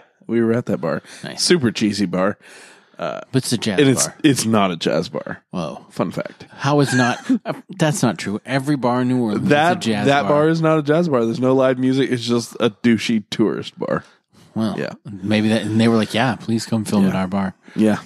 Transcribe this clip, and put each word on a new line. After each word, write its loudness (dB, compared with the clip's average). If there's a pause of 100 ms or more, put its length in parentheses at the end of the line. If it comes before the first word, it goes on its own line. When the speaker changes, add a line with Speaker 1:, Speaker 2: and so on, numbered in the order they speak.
(260)
Speaker 1:
we 0
were 2
at -4
that -4
bar. -4 (200)
Speaker 2:
Nice. -6
Speaker 1:
Super 4
cheesy -2
bar. -2 (600)
Uh, -8 (100)
Speaker 2:
But 0
it's -4
a -2
jazz -2
Speaker 1:
and 6
it's, 0
Speaker 2:
bar. -14
Speaker 1:
it's 2
not 2
a -4
jazz -2
bar. -10
Speaker 2:
Whoa. -8
Speaker 1:
Fun -4
fact. -10
Speaker 2:
How 0
is 2
not? 2 (160)
Speaker 1:
<laughs> -4
Speaker 2:
uh, -6 (260)
that's 2
not 0
true. -6
Every -2
bar 0
in 0
New 0
Orleans -2
Speaker 1:
That, 4
Speaker 2:
is -4
a 0
jazz 0
Speaker 1:
that 4
Speaker 2:
bar. -2
Speaker 1:
bar 4
is 0
not 4
a -2
jazz 2
bar. 2
There's -2
no 2
live 2
music. 2
It's -2
just -2
a 2
douchey 0
tourist -2
bar. -4 (500)
Speaker 2:
Well, -2
Speaker 1:
Yeah. -6 (100)
Speaker 2:
maybe 0
that, 2
and -2
they 6
were 4
like, 0
"Yeah, 0
please -4
come -2
film 2
at 2
Speaker 1:
Yeah. -2
Speaker 2:
our -2
bar." -4 (200)
Speaker 1:
Yeah. 2